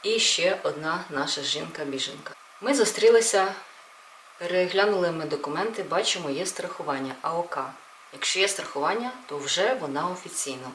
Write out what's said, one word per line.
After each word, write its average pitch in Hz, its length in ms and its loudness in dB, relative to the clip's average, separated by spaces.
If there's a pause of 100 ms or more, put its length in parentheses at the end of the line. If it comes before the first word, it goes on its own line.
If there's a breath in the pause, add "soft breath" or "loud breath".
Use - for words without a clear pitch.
і 220 160 2
ще 185 440 2
одна 156 460 -2
наша 139 320 -2
жінка-біженка. 143 920 -6 (280)
Ми 254 140 2
зустрілися, 220 800 6 (840)
переглянули 180 760 2
ми 160 140 -4
документи, 151 580 -2
бачимо, 165 460 0
є 156 160 -2
страхування 135 760 -4
А 160 120 -2
О 170 100 0
К. 135 300 -6 (400)
Якщо 139 260 -2
є 196 80 4
страхування, 196 640 -2 (140)
то 147 120 -8
вже 175 360 0
вона 156 340 -2
офіційно. 131 680 -6